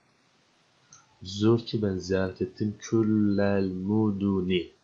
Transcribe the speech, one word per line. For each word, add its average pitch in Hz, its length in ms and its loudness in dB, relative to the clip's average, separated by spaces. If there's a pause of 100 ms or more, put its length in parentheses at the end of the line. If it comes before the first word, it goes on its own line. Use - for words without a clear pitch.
(1200)
Zürtü 107 580 0
ben 98 160 -2
ziyaret 92 440 -2
ettim. 104 380 -4
Küllel 101 880 2
muduni. 95 1040 0 (120)